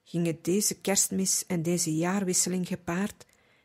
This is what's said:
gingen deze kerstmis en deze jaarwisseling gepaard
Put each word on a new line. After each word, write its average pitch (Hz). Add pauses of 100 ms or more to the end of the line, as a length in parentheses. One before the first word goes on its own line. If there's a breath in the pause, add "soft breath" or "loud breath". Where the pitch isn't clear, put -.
gingen 170
deze 196
kerstmis 190
en 175
deze 170
jaarwisseling 180
gepaard 180 (400 soft breath)